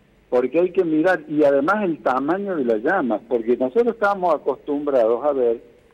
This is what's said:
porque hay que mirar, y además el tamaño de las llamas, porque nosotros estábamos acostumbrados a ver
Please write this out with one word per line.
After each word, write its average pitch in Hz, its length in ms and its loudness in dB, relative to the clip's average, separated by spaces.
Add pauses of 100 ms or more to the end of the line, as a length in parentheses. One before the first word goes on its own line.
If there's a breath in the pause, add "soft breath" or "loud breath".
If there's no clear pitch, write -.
(280)
porque 127 320 0
hay 180 120 0
que 185 120 0
mirar, 160 440 0
y 151 160 2
además 143 400 2
el 165 180 -2
tamaño 165 540 -2
de 139 100 -2
las 110 160 0
llamas, 135 440 -2
porque 120 300 0
nosotros 214 380 0
estábamos 190 400 0
acostumbrados 135 920 -2
a 147 80 0
ver 120 300 0 (320)